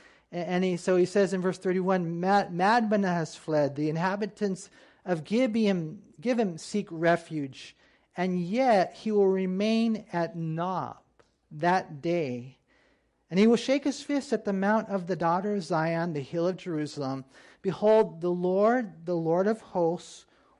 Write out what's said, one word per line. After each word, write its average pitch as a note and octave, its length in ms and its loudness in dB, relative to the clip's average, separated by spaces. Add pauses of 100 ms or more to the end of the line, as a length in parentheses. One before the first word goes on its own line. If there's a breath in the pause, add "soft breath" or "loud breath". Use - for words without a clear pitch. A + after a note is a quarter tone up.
(320 loud breath)
A-, E3 40 -8
and F3+ 280 -2
he, F3+ 120 0
so F3+ 200 2
he F3+ 80 6
says F#3+ 300 2
in F#3 80 -2
verse F#3 160 -2
thirty-one, F3+ 640 0
"Ma-, G3 240 2
Madmenah G3+ 720 2
has E3 200 -4
fled. D3 420 0
The D3+ 140 -2
inhabitants G3 800 -4 (340 loud breath)
of E3 200 -2
Gibeon, G3+ 760 0 (200)
Gibeon A3+ 360 0
seek G3+ 340 -6
refuge, E3 840 -2 (400 soft breath)
and F3+ 240 -2
yet G#3 540 2
he - 180 -4
will G3+ 160 6
remain G3+ 840 0
at E3+ 240 -2
Nob E3 640 -4 (520)
that E3 500 0
day. C3+ 580 -4 (720 soft breath)
And F3+ 120 2
he G#3+ 60 8
will A#3 100 6
shake C4+ 280 0
his C#4 180 -2
fist C#4 300 -4
at A3+ 120 -2
the G3+ 80 -2
mount G#3 380 0
of F#3+ 160 -4
the F3+ 100 -2
daughter F3+ 380 0
of F#3+ 100 -4
Zion, E3 480 -2
the D3 80 -4
hill E3+ 260 -2
of F3+ 120 -2
Jerusalem. C#3+ 680 -6 (380 loud breath)
Behold, G3 580 4
the F3 100 -2
Lord, F#3 760 0
the F3+ 100 -2
Lord E3 300 2
of A3 140 0
hosts, - 640 -4 (340 soft breath)